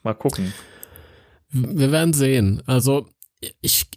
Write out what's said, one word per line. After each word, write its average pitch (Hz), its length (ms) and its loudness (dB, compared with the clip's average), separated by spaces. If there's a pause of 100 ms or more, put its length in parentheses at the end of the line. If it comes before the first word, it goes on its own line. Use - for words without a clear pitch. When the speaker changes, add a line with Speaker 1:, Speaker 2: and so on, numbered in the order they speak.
Speaker 1:
Mal 110 100 -4
gucken. 101 400 -4 (960)
Speaker 2:
Wir 139 420 0
werden 160 220 2
sehen. 131 540 2
Also, 131 400 2 (520)
ich, - 380 -2